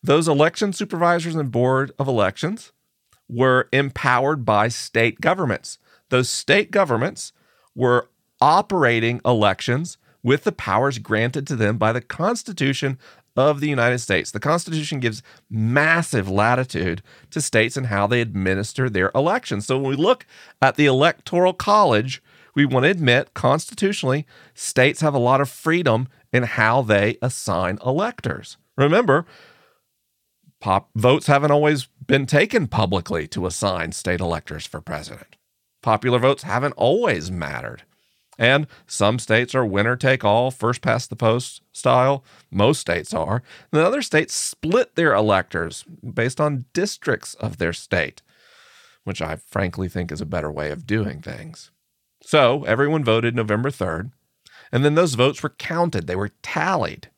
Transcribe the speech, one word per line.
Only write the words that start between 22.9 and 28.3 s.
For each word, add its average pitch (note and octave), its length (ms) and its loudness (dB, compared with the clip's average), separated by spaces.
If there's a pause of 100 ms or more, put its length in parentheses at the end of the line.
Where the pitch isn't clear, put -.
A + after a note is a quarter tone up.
constitutionally, D3+ 920 -2 (280)
states - 480 2
have D3+ 120 2
a C#3 60 2
lot B2+ 220 2
of C3+ 80 -2
freedom D3 580 0 (240)
in B2+ 120 2
how A#2 380 2
they G#2+ 400 2
assign F#2+ 640 -2
electors. D3+ 720 -6 (200)